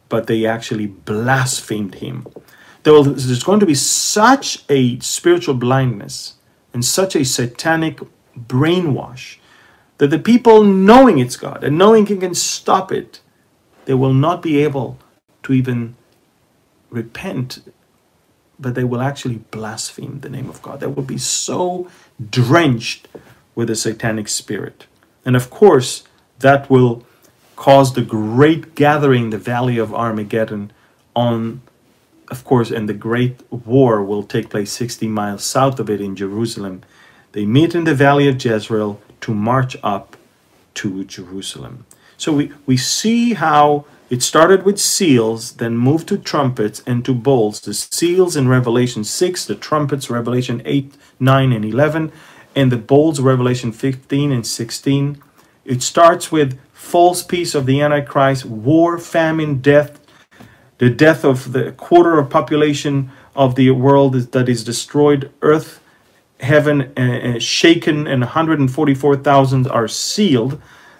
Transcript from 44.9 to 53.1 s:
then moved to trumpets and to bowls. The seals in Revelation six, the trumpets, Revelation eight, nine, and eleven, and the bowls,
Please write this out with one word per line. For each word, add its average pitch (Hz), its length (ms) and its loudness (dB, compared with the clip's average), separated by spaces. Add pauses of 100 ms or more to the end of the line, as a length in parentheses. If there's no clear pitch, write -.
then 117 240 -4
moved 143 320 0
to 202 80 -2
trumpets 127 680 -4
and 120 180 -4
to 131 80 -2
bowls. 113 480 0
The 104 120 -10
seals 175 640 0
in 131 120 0
Revelation 123 560 0
six, 180 420 -4
the 101 100 -6
trumpets, 147 540 -4
Revelation 120 560 -4
eight, 143 300 -4 (240)
nine, 135 320 2
and 107 120 -2
eleven, 151 480 -2 (440)
and 135 160 2
the 120 60 -2
bowls, 139 440 2